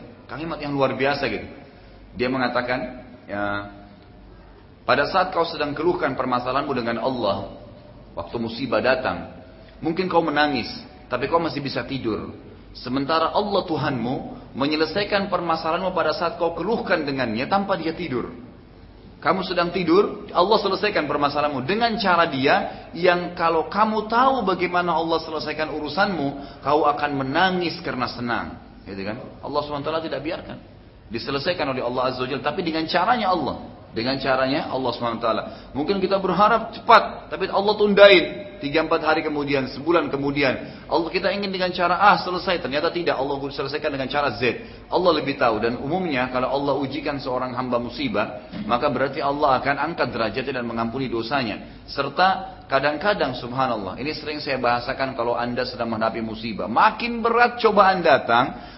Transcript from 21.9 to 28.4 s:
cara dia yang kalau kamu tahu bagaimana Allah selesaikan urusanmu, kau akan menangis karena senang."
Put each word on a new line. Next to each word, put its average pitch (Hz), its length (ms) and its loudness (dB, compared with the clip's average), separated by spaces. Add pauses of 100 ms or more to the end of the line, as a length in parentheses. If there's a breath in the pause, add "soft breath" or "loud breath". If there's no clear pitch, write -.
cara 175 320 4
dia 147 640 0
yang 175 480 2
kalau 165 320 2
kamu 214 400 0
tahu 254 320 4
bagaimana 175 560 0
Allah 165 240 0
selesaikan 151 480 -4
urusanmu, 151 880 -2
kau 151 300 2
akan 143 340 0
menangis 175 640 0
karena 123 240 -4
senang." 107 500 -6 (240)